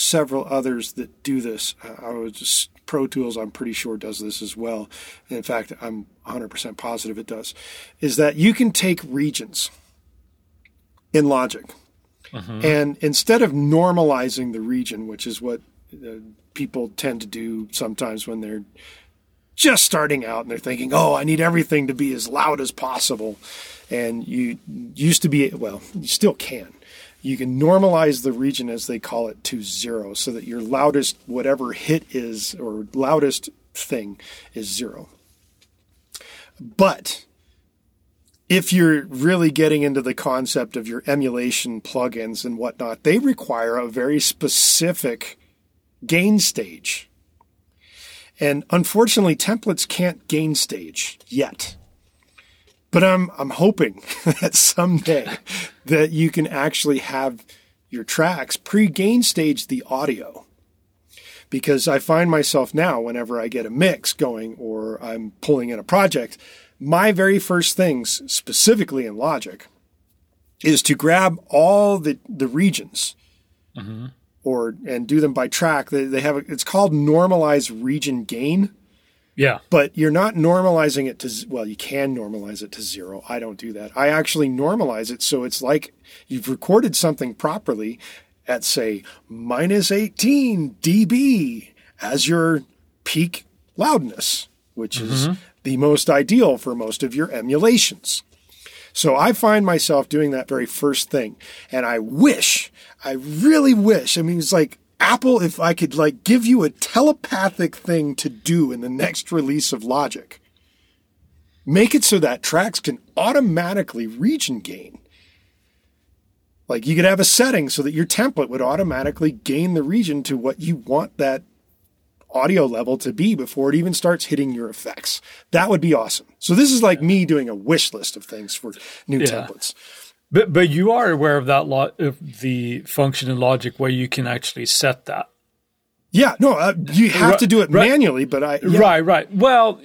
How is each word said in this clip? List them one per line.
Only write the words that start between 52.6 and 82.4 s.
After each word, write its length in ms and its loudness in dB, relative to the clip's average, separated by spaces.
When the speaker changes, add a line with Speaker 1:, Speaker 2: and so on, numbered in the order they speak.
Speaker 1:
But 140 4
I'm, 320 2
I'm 140 -6
hoping 520 2
<laughs> 100 -10
that 140 0
someday 800 0
that 260 2
you 200 2
can 160 -2
actually 540 -2
have 440 -6
your 140 -10
tracks 520 -2
pre-gain 640 2
stage 440 0
the 200 -6
audio. 600 -6
Because 380 0
I 100 2
find 320 2
myself 440 0
now, 260 0
whenever 400 -6
I 80 -6
get 180 -6
a 40 -12
mix 420 0
going 460 -4
or 440 -8
I'm 380 -10
pulling 300 0
in 80 -8
a 40 -10
project, 560 0
my 320 2
very 280 4
first 380 0
things, 460 0
specifically 720 0
in 100 -12
Logic, 500 -4
is 200 4
to 120 2
grab 440 4
all 500 6
the, 200 -2
the 180 -2
regions 680 -2
Speaker 2:
Mm-hmm. 300 -12
Speaker 1:
or, 320 -2
and 200 -6
do 140 2
them 120 2
by 160 -2
track. 420 0
They, 140 -2
they 160 -2
have 160 0
a, 20 -6
it's 160 -6
called 280 2
normalized 800 4
region 540 -4
gain. 500 -2
Speaker 2:
Yeah. 220 2
Speaker 1:
But 260 2
you're 140 2
not 240 2
normalizing 720 2
it 120 -10
to 80 -8
z-, 200 -12
well, 160 -8
you 120 -10
can 400 -4
normalize 460 -10